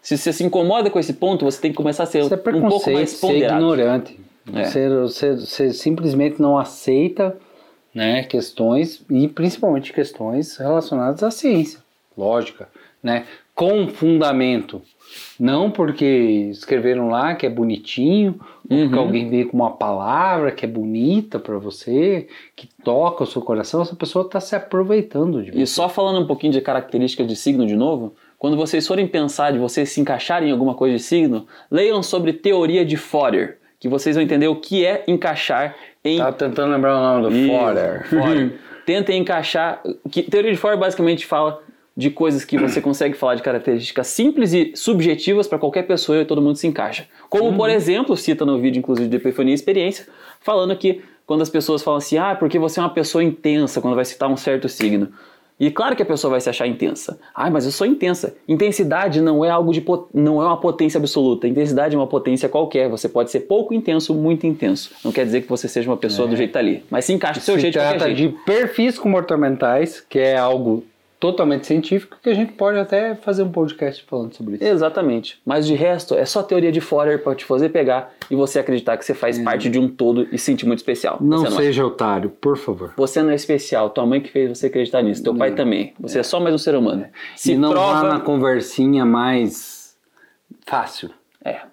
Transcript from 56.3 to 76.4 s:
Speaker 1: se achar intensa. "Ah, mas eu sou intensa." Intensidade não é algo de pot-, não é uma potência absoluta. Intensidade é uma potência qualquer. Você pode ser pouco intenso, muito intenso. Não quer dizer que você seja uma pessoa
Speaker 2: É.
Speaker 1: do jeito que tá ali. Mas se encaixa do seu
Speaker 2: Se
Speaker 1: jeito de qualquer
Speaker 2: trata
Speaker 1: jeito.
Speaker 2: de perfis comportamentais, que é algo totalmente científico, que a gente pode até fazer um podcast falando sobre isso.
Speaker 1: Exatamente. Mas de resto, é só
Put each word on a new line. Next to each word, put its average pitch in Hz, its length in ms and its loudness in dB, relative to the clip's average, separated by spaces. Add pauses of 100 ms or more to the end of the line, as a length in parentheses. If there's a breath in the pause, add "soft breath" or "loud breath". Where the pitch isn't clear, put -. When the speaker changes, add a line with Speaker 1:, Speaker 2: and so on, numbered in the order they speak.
Speaker 1:
se 123 120 -2
achar 120 160 -4
intensa. - 520 -4 (140 loud breath)
"Ah, 156 160 -2
mas 143 160 0
eu 139 60 -2
sou 196 160 0
intensa." 180 480 0 (120)
Intensidade 165 720 2
não 156 240 4
é 170 60 2
algo 170 240 2
de 160 80 0
pot-, 175 320 -2
não 151 260 4
é 160 60 0
uma 170 160 2
potência 160 380 2
absoluta. 131 480 2
Intensidade 147 480 2
é - 20 2
uma 135 80 2
potência 131 420 0
qualquer. 147 420 0
Você 113 200 -4
pode 120 220 0
ser 135 80 0
pouco 226 340 0
intenso, 160 400 0
muito 160 320 2
intenso. - 460 -2 (120)
Não 117 80 -2
quer 127 140 0
dizer 117 160 0
que 123 80 -16
você 123 180 -4
seja 120 220 -2
uma 120 80 0
pessoa 117 300 -2
Speaker 2:
É. - 20 -2
Speaker 1:
do 117 80 2
jeito 117 120 0
que - 40 -12
tá 131 60 0
ali. - 320 0
Mas 123 140 -2
se 185 80 0
encaixa 151 260 -2
do - 40 -12
seu 202 120 2
Speaker 2:
Se 147 60 2
Speaker 1:
jeito 165 120 0
de 151 60 0
qualquer 147 180 2
Speaker 2:
trata 147 180 0
Speaker 1:
jeito. 151 220 0
Speaker 2:
de - 80 -18
perfis 233 540 0
comportamentais, 151 1080 0
que 135 120 0
é 131 180 4
algo 127 460 0 (360)
totalmente 165 460 0
científico, 165 560 0
que 247 80 0
a 220 60 4
gente 214 180 -2
pode 202 240 0
até 202 380 0
fazer 196 260 -2
um 185 100 0
podcast 151 560 -2
falando 117 280 -6
sobre 107 220 -8
isso. - 60 -4
Speaker 1:
Exatamente. 160 800 0
Mas 151 220 0
de 151 80 2
resto, 165 400 0
é - 120 2
só 202 180 -2